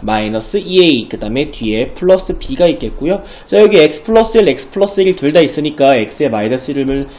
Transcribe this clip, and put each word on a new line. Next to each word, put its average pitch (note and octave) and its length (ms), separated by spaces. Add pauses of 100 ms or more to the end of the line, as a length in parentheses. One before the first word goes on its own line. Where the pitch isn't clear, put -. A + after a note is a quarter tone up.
마이너스 G#2+ 560
이 F#3 260
에이, C3 240
그 - 100
다음에 C3 320
뒤에 A2 440
플러스 F#3 420
B가 - 300
있겠고요. D#3 560 (240)
자, G3 160
여기 G3+ 160
X D#3 240
플러스 A3+ 340
일, G#3 100
X C3 220
플러스 G3 320
일 F#3 160
둘 C#3+ 160
다 E3+ 80
있으니까 C#3+ 560
X에 A#2 320
마이너스 A2+ 440
일을 C#3 340 (120)